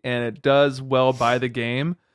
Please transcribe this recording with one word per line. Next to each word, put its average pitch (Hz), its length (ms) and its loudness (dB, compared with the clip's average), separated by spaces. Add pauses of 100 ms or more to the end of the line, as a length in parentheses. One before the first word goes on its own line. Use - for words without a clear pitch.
and 123 200 -4
it 113 180 -8
does 139 400 2
well 131 320 2
by 120 240 0
the 123 120 -4
game. 123 480 -4 (180)